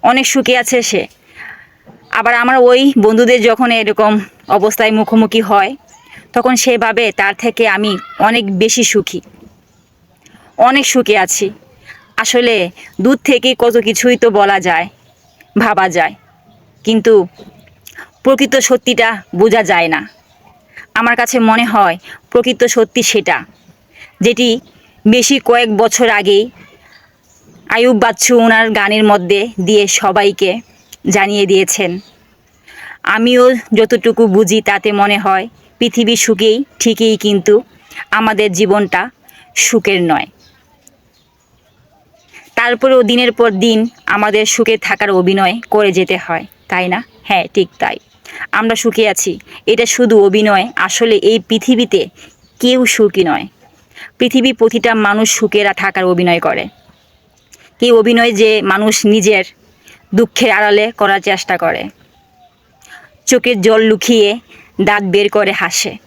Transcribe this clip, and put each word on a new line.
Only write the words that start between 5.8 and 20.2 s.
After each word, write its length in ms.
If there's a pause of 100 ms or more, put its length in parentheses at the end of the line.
তখন 220
সে 220
ভাবে, 340
তার 220 (100)
থেকে 240
আমি 240 (280)
অনেক 260 (120)
বেশি 260
সুখী, 360 (1400)
অনেক 280
সুখে 320
আছি। 300 (680)
আসলে 380 (480)
দূর 200
থেকে 260 (100)
কত 160 (120)
কিছুই 300
তো 100 (120)
বলা 200
যায়, 280 (680)
ভাবা 340
যায়, 240 (720)
কিন্তু 280 (1120)
প্রকৃত 320 (120)
সত্যিটা 420 (260)
বোঝা 280
যায় 300
না। 80 (1000)